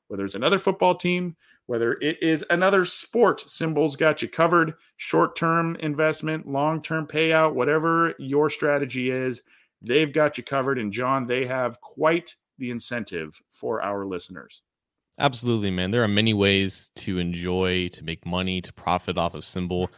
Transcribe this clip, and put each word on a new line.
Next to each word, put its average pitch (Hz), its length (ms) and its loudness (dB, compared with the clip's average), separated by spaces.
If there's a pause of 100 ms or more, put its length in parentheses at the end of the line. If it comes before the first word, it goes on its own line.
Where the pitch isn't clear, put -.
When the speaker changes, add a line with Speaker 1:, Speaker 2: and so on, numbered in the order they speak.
Speaker 1:
whether 98 180 -4
it's 98 80 -8
another 147 240 2
football 185 360 0
team, 180 400 -2 (300)
whether 117 300 0
it 151 280 -4
is 160 280 2
another 185 340 4
sport, - 640 0
Symbol's 156 480 0
got 156 260 2
you 117 60 -4
covered. 165 460 2 (240)
Short-term 165 800 0
investment, 156 680 -2
long-term 151 640 -2
payout, 160 460 2
whatever 160 640 2
your 143 320 2
strategy 131 600 0
is, 131 320 -2 (400)
they've 139 300 2
got 151 240 2
you 120 80 -8
covered. 135 340 0
And 107 140 -2
John, 127 340 0
they 127 200 0
have 123 340 -4
quite 160 560 -2 (220)
the 123 120 -6
incentive 101 680 -8 (100)
for 117 320 -6
our 101 220 -4
listeners. 90 580 -10 (560)
Speaker 2:
Absolutely, 120 520 0
man. 92 220 -2
There 120 120 4
are 107 40 2
many 107 260 2
ways 98 600 2
to 92 220 -4
enjoy, 90 720 -2
to - 160 -14
make 82 220 -10
money, 92 340 -2
to - 140 -10
profit 87 420 -4
off 85 180 0
of 78 100 -12
Symbol, 90 540 -4